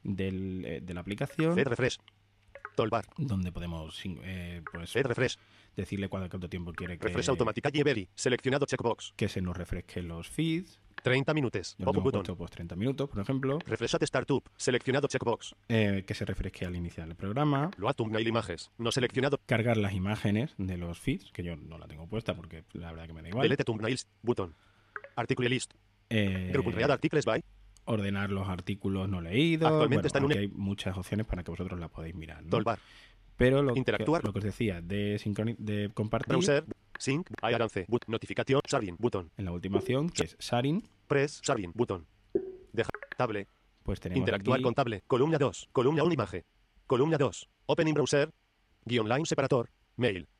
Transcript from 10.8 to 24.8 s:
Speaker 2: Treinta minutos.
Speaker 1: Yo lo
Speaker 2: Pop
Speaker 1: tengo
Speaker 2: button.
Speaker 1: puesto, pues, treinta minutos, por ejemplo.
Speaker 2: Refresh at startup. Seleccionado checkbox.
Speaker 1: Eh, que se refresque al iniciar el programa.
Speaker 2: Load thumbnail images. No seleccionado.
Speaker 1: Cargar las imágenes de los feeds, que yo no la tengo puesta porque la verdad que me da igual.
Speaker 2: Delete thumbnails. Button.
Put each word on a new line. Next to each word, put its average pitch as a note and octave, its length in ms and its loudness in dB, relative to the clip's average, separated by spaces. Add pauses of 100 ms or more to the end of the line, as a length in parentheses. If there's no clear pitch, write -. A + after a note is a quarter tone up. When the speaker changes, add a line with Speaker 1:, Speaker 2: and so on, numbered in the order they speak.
Speaker 2:
Treinta C3+ 320 2
minutos. A2+ 420 -2
Speaker 1:
Yo F#2+ 80 -6
lo - 0 -
Speaker 2:
Pop F#2+ 100 2
Speaker 1:
tengo F#2+ 100 2
Speaker 2:
button. A#2 160 2
Speaker 1:
puesto, F#2 160 -6
pues, E2+ 140 -10
treinta E2+ 240 -10
minutos, C3+ 340 -2
por G#2+ 100 -6
ejemplo. C3+ 480 -2
Speaker 2:
Refresh A2+ 280 -2
at E3 80 4
startup. C3 540 0
Seleccionado C3 500 2
checkbox. - 480 -2 (140)
Speaker 1:
Eh, G#2 380 4
que G#2 80 -4
se G#2+ 100 -4
refresque F#2+ 400 -6
al F2+ 100 -6
iniciar E2+ 320 -6
el E2+ 80 -10
programa. C#3 600 0
Speaker 2:
Load C3+ 160 0
thumbnail A2 340 0
images. A2+ 520 -2
No A#2 120 0
seleccionado. B2+ 540 2
Speaker 1:
Cargar A2+ 320 2
las G2+ 160 2
imágenes G#2 640 0
de F#2 200 -4
los E2+ 220 -8
feeds, - 320 -4
que - 120 -8
yo E2+ 120 -6
no D#2+ 220 -14
la D#2+ 100 -16
tengo D#2+ 200 -14
puesta G#2+ 280 -4
porque E2 280 -14 (100)
la E2+ 180 -10
verdad E2 140 -12
que E2 80 -14
me D#2+ 80 -14
da E2+ 80 -14
igual. A#2+ 140 0
Speaker 2:
Delete C3+ 220 4
thumbnails. A2+ 420 -2 (160)
Button. G#2 320 0 (600)